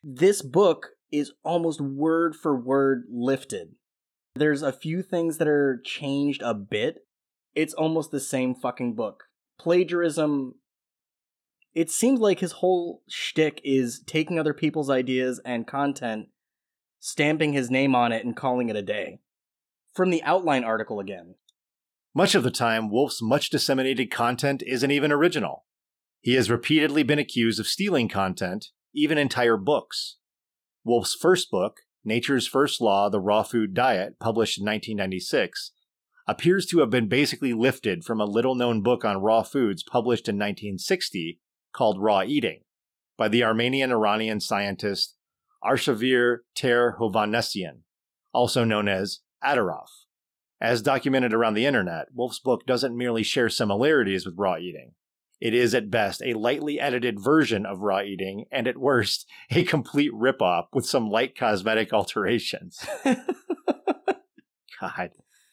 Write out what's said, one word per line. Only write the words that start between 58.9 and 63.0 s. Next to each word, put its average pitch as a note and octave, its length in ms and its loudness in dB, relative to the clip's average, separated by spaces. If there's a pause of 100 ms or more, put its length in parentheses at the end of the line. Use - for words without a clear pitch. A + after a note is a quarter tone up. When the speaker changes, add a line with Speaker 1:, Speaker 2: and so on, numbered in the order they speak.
Speaker 2:
a F3 140 4
complete C#3+ 480 0
rip-off G#2+ 580 0
with B2+ 140 -2
some A#2 240 0
light A#2 280 0
cosmetic A2 540 0
alterations. - 880 -2 (240)